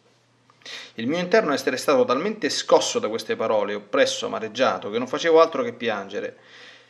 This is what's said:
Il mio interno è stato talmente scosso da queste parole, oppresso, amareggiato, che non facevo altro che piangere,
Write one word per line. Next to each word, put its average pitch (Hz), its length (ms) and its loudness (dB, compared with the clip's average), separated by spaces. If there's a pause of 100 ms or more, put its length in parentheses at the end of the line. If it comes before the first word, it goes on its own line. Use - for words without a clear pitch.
(960)
Il 113 120 -6
mio 165 120 -2
interno 180 340 2
è 127 40 0
stato 127 460 2
talmente 147 460 -2
scosso - 500 2
da 110 80 -2
queste 110 300 -4
parole, 107 360 0
oppresso, 110 520 0
amareggiato, 107 640 -2
che 107 80 -4
non 123 100 -4
facevo 160 320 4
altro 160 240 4
che 117 80 -6
piangere, 101 680 -6 (520)